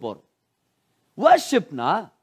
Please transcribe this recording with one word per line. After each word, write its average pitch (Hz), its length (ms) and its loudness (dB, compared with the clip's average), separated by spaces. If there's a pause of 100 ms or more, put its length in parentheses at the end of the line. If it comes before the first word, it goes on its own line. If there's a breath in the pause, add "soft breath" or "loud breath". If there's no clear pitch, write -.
போறோம். 110 220 -12 (920)
வர்ஷிப்னா 202 920 0 (140)